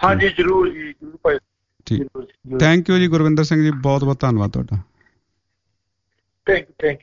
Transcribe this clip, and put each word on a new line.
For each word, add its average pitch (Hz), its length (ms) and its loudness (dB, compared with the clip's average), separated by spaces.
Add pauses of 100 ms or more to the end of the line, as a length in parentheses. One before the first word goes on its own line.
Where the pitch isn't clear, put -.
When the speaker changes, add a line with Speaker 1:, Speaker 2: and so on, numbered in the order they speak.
Speaker 1:
ਹਾਂਜੀ, 196 240 2
ਜ਼ਰੂਰ 185 420 0
ਜੀ, - 200 -12
ਜ਼ਰੂਰ - 320 -20
ਭਾਈ। 147 160 0 (480)
Speaker 2:
ਠੀਕ। 117 120 -2
Speaker 1:
ਜ਼ਰੂਰ, 131 280 -10 (200)
ਜ਼ਰੂਰ। 127 140 -6
Speaker 2:
Thank 165 300 4
you 185 80 2
ਜੀ 180 100 2
ਗੁਰਵਿੰਦਰ 156 360 2
ਸਿੰਘ 156 180 2
ਜੀ, 151 80 2
ਬਹੁਤ 139 340 -2
ਬਹੁਤ 135 160 -2
ਧੰਨਵਾਦ 107 300 0
ਤੁਹਾਡਾ। 101 320 -6 (1700)
Speaker 1:
Thank 175 140 0
you, - 220 -8
thank 143 160 -2